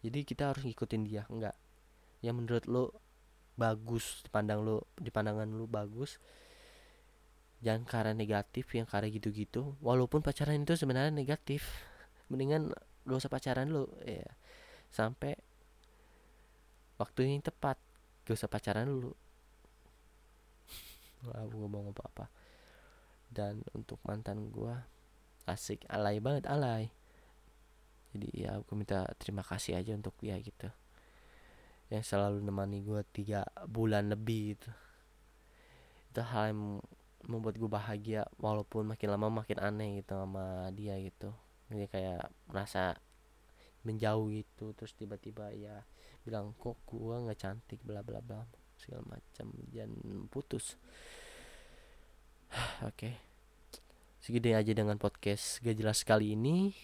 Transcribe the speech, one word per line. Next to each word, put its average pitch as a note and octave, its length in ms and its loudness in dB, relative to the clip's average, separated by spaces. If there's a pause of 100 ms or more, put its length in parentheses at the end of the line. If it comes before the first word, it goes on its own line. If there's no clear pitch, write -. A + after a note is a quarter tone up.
Jadi C#3 240 -2
kita C#3+ 240 0
harus C3+ 160 -2
ngikutin A2+ 400 0
dia, G#2 240 -4
enggak. A2+ 240 -4 (640)
Yang A#2 160 0
menurut A#2 320 2
lu B2 180 4 (680)
bagus, A2+ 720 0
dipandang G#2+ 400 2
lu, A2 160 2 (160)
di A2+ 160 -6
pandangan G#2+ 340 2
lu A2 180 -4
bagus, A2 520 -4 (1400)
jangan A2+ 240 4
karena A2 300 2
negatif, G#2+ 580 0
yang A2+ 140 2
karena G#2+ 240 2
gitu-gitu. A2 760 -2
Walaupun B2+ 400 6
pacaran C#3+ 360 4
itu E3 180 4
sebenarnya C#3 340 4
negatif, C#3+ 540 0 (680)
mendingan C#3+ 400 2 (320)
gak C3 160 2
usah C#3 120 -2
pacaran C3 360 2
lu, D3 220 2 (160)
ya. - 180 -6 (640)
Sampai B2 480 0 (1600)
waktu B2+ 300 2
yang C#3+ 180 2
tepat, C#3 320 2 (480)
gak A2+ 120 2
usah - 120 -2
pacaran G#2+ 400 2
dulu. C3 240 -2 (2250)
Wah, A2+ 240 -6
gua G#2+ 160 -4
mau G2+ 160 -4
ngomong G2+ 80 -6
apa-apa. - 400 -10 (960)
Dan G#2+ 320 -2 (160)
untuk - 320 -8
mantan G#2+ 400 -4
gua, A#2 400 -6 (560)
asik, G2 480 -4
alay G#2 240 2
banget, C3+ 320 2
alay. A#2+ 400 2 (1300)
Jadi G2+ 160 -4
ya, G2+ 320 -4
gua - 120 -8
minta G2 280 0 (160)
terima G2+ 240 -4
kasih - 320 -2
aja G2 160 -2
untuk G#2 240 -4
dia G#2 240 -4
gitu, A2 320 -10 (1200)
yang G#2+ 80 0
selalu G2+ 400 2
nemani G2 400 0
gua G#2 240 -2
tiga G#2 400 -2 (240)
bulan A2 400 4
lebih G#2+ 480 0
gitu. - 160 -14 (1400)
Itu A#2 160 -2
hal G#2+ 320 2
yang G#2+ 60 -2 (640)
membuat A2 320 -2
gua G#2+ 160 0
bahagia, G#2+ 480 -2 (160)
walaupun G#2+ 480 2
makin G#2+ 240 0
lama G#2+ 320 2
makin - 160 -2
aneh G#2 400 0
gitu G2 160 -4
sama F#2+ 560 -2
dia G2+ 240 -4
gitu. F#2+ 320 -6 (400)
Dia G#2 180 -2
kayak F#2 460 -2 (160)
merasa F#2+ 480 0 (880)
menjauh A2 480 2
gitu, G#2+ 420 -8
terus - 220 -14
tiba-tiba G#2 560 -10
ya G#2 320 -12 (400)
bilang, G#2+ 320 -4
"Kok - 320 -6
gua A#2 340 -4
nggak A2 160 -4
cantik, G#2+ 460 -6
bla G#2 180 -6
bla G#2+ 160 -8
bla, A2+ 240 -8 (320)
segala - 320 -12
macam," - 480 -12 (160)
dan A2 240 -8 (320)
putus. - 480 -6 (1800)
<sighs> A#2+ 400 -4
Oke. A2+ 240 -6 (1040)
Segini A#2 340 4
aja A2 220 8
dengan G#2 240 6
podcast - 640 0
gak A2+ 160 2
jelas G#2+ 240 4
kali G#2+ 320 6
ini. E3+ 500 4